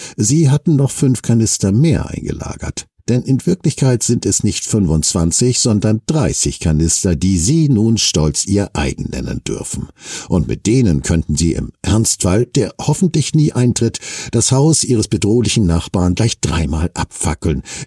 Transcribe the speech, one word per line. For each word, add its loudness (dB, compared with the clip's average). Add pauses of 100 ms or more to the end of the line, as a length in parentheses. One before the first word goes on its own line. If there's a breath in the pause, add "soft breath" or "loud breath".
(160 loud breath)
sie 2
hatten 2
noch 2
fünf 0
Kanister 0
mehr 2
eingelagert. -8 (240)
Denn 2
in 0
Wirklichkeit 0
sind 0
es -2
nicht -2
fünfundzwanzig, 0
sondern 0
dreißig -2
Kanister, 0
die 0
sie 2
nun 4
stolz 0
ihr 0
eigen -4
nennen -8
dürfen. -8 (420 loud breath)
Und 2
mit -4
denen 2
könnten 0
sie 0
im -4 (100)
Ernstfall, 0
der -2
hoffentlich 0
nie 4
eintritt, 0 (320 loud breath)
das 0
Haus 2
ihres 0
bedrohlichen 2
Nachbarn 0
gleich -2
dreimal -2
abfackeln, -4 (260 loud breath)